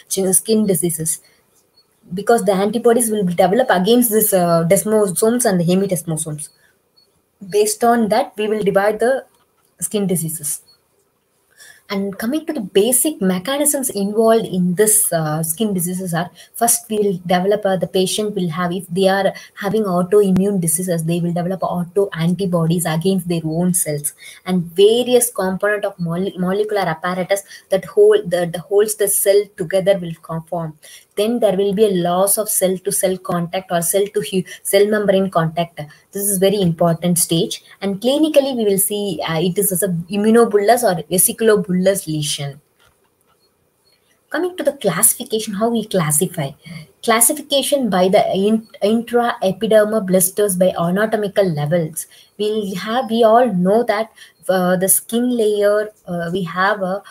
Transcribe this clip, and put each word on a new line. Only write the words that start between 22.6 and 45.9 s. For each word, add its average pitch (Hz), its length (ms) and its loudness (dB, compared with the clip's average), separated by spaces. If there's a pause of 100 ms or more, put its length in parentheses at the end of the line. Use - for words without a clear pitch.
against 170 420 -2
their 170 160 -2
own 170 300 0
cells, 147 400 -6 (320)
and 180 180 -2 (100)
various 233 560 4
component 202 540 -2
of 196 140 -8
mole-, 170 400 -4
molecular 196 440 -2
apparatus 180 600 -4 (260)
that 190 160 0
hold, 208 460 4
that 175 260 -2
holds 208 380 0
the 202 140 0
cell 202 340 2 (160)
together 190 400 0
will 170 240 -8
conform. 165 560 -8 (380)
Then 226 220 0
there 208 180 2
will 202 160 0
be 214 120 2
a 190 180 2
loss 180 360 2
of 208 100 -4
cell 185 300 0
to 202 120 -6
cell 185 260 -2
contact 175 540 -6
or 170 120 0
cell 196 220 0 (100)
to 208 60 0
hu-, 196 220 -2 (220)
cell 202 240 4
membrane 196 420 2
contact. 165 500 -2 (300)
This 196 140 -6
is 202 140 -2
very 196 220 2
important 170 600 0
stage. - 420 -2 (180)
And 196 200 -4
clinically, 277 560 2
we 226 80 -2
will 196 140 2
see, 202 500 -4
uh, 165 120 -2
it 180 160 -2
is 202 140 -2
as 180 140 -2
a 196 60 -2 (200)
immunobullous 214 720 4
or 180 220 0
vesiculobullous 190 1040 0
lesion. 147 520 -6 (1700)
Coming 349 280 -4
to 294 80 -6
the 285 80 2
classification, 214 840 -2
how 214 140 0
we 226 180 -2
classify. 151 640 -2 (540)